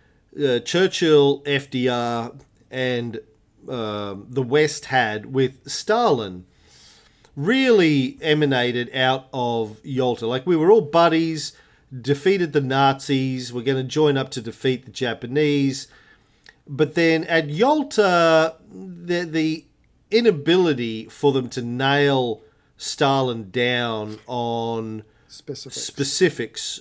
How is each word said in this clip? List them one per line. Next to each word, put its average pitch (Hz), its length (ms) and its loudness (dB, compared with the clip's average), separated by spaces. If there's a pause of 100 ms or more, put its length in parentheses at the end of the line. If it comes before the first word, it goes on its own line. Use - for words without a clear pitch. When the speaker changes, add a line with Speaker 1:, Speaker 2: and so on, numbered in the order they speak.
(420)
Speaker 1:
uh, 127 180 2
Churchill, 156 840 2
F 139 240 -2
D 127 180 0
R, 120 440 -4 (380)
and, 123 500 -4 (480)
um, 104 600 -8
the 127 140 -4
West 147 440 0
had 113 460 -2
with 131 360 -2
Stalin 123 760 0 (920)
really 170 840 4
emanated 123 720 0
out 131 380 0
of 117 520 -4
Yalta. 127 420 -2
Like, 127 200 -4
we 180 100 2
were 160 140 4
all 220 100 8
buddies, 160 720 0 (480)
defeated 151 520 0
the 151 80 2
Nazis, 135 920 0
we're 120 120 -6
gonna 131 200 0
join 147 320 2
up 135 140 -4
to 127 100 -6
defeat 123 440 -4
the 113 60 -20
Japanese. 135 960 -2 (800)
But 147 280 -2
then 165 300 2
at 160 260 0
Yalta, 175 1040 2 (180)
the, 175 520 -6
the 156 400 -4 (460)
inability 156 960 2
for - 260 0
them 131 180 -2
to 123 120 -8
nail 131 800 0 (340)
Stalin 131 720 -2
down 117 760 -2
on 117 760 -6 (260)
Speaker 2:
Specifics. - 540 -14
Speaker 1:
specifics - 1000 -4